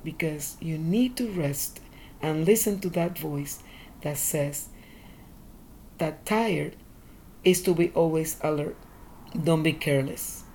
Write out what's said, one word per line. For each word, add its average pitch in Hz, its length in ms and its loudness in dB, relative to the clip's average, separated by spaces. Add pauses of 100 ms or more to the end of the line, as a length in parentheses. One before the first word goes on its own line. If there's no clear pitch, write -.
because 156 580 -6
you 160 160 -4
need 214 400 2
to 233 140 -2
rest 143 500 -4 (400)
and 156 240 0
listen 208 340 4
to 190 120 -4
that 170 260 0
voice 143 440 -6 (420)
that 147 140 -4
says 143 520 -2 (1300)
that 156 280 -4
tired 202 500 0 (680)
is 180 200 6
to 185 100 4
be 170 160 4
always 160 520 2
alert. 151 360 0 (680)
Don't 160 200 4
be 156 100 4
careless. - 680 -2 (120)